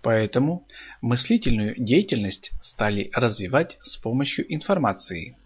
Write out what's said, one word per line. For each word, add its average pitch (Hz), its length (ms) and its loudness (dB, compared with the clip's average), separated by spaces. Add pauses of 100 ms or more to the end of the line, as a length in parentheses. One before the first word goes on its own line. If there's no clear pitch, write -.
Поэтому 123 640 2 (340)
мыслительную 120 760 2
деятельность 120 720 0 (100)
стали 104 520 -2
развивать 120 680 0
с - 140 -8
помощью 131 580 -2
информации. 123 920 -2